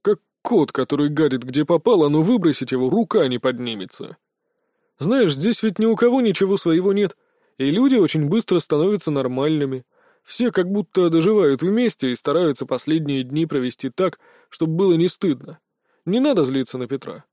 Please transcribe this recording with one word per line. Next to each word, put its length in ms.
Как 200
кот, 320
который 380
гадит 320
где 240
попало, 420
но 140
выбросить 500
его 160
рука 400
не 100
поднимется. 800
Знаешь, 360
здесь 280
ведь 160
ни 80
у 100
кого 240
ничего 360
своего 360
нет, 240
и 120
люди 260
очень 300
быстро 320
становятся 520
нормальными. 760
Все 280
как 200
будто 400
доживают 520
вместе 500
и 40
стараются 480
последние 600
дни 220
провести 440
так, 280
чтобы 260
было 200
не 140
стыдно. 500
Не 140
надо 240
злиться 340
на 80
Петра. 460